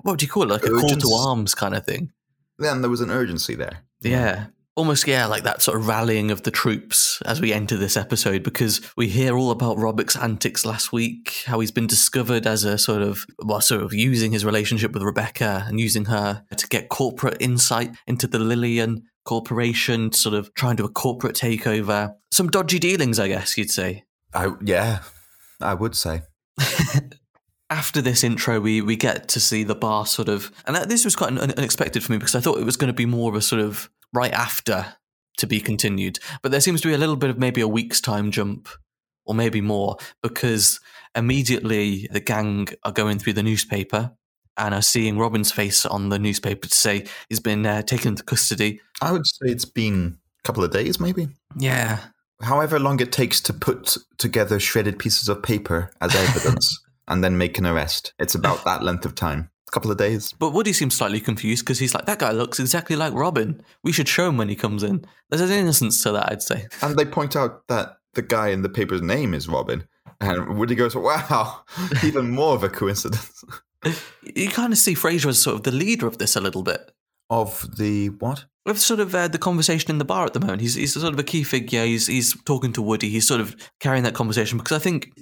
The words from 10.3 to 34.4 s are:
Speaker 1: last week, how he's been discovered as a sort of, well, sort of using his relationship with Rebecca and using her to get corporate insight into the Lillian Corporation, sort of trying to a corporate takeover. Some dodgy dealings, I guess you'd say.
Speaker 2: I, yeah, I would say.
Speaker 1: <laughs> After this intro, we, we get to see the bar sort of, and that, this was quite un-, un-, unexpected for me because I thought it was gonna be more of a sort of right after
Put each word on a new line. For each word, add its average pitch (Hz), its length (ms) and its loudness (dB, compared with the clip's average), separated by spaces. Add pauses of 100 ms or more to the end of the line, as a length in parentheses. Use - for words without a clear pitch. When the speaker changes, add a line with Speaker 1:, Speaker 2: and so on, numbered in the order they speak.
Speaker 1:
last 113 260 -4
week, 117 540 -4
how 117 140 0
he's 110 100 0
been 117 160 0
discovered 117 600 2
as 107 160 0
a 104 120 2
sort 104 260 2
of, 101 220 -2 (200)
well, 107 160 0
sort 107 240 2
of 104 100 -6
using 113 380 2
his 104 120 0
relationship 107 460 0
with 98 140 -4
Rebecca 104 640 -2
and 107 100 -2
using 110 280 0
her 104 360 0 (140)
to - 100 -4
get - 220 -2
corporate 127 520 -2
insight 120 520 2 (160)
into 123 180 0
the 117 140 0
Lillian 117 640 0 (200)
Corporation, 117 840 0
sort 107 240 2
of 104 200 -4
trying 123 240 2
to 107 60 0
a 104 40 -2
corporate 120 480 -2
takeover. 107 760 0 (200)
Some 180 160 0
dodgy 180 320 0
dealings, 156 400 2
I 98 80 2
guess 95 280 -2
you'd 104 140 -4
say. 92 320 -2 (320)
Speaker 2:
I, 92 160 0 (100)
yeah, 101 420 0 (580)
I 98 140 0
would 110 200 -2
say. 80 280 -2 (360)
Speaker 1:
<laughs> 143 60 2 (1080)
After 151 320 -2
this 123 200 4
intro, 117 380 2
we, 110 220 2
we 107 120 0
get 113 360 0
to 117 100 0
see 110 240 2
the 104 100 -2
bar 107 320 0
sort - 220 -2
of, 101 240 -2 (140)
and 143 100 -2
that, 180 120 0
this 226 160 2
was 202 120 2
quite - 120 0
un-, 127 100 0
un-, 135 180 0
unexpected - 480 -2
for - 80 -2
me 107 60 2
because - 160 0
I 123 60 2
thought 135 180 2
it - 80 -2
was 127 100 0
gonna 127 160 0
be 123 140 0
more 117 240 2
of 104 60 -2
a 107 40 0
sort 110 220 2
of 104 280 -4 (220)
right 123 200 0
after 110 600 -2 (440)